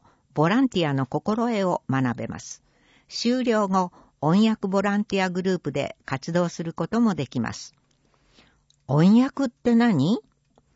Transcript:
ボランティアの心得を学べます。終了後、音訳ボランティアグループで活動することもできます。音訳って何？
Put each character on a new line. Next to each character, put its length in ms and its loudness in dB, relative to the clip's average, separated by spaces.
ボ 160 2
ラ 120 2
ン 100 2
テ 100 -2
ィ 80 0
ア 60 -2
の 100 -2
心 440 -4
得 160 -2
を 260 -2
学 260 -2
べ 100 -8
ま 120 -12
す。 240 -20
終 360 -2
了 240 0
後、 240 0
音 260 4
訳 180 -2
ボ 140 0
ラ 160 0
ン 80 0
テ 120 -4
ィ 60 0
ア 60 0
グ 140 -4
ル 140 0
ー 20 -4
プ 140 -8
で 240 -6
活 260 -6
動 160 0
す 160 -8
る 80 -8
こ 160 -6
と 140 0
も 120 2
で 120 -4
き 120 -8
ま 140 -4
す。 220 -18
音 340 6
訳 260 0
っ 40 -2
て 240 0
何？ 460 2